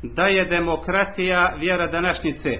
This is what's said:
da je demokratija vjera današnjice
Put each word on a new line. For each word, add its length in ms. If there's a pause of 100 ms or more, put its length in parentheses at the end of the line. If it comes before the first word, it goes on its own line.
da 200
je 220
demokratija 1120
vjera 280
današnjice 640 (100)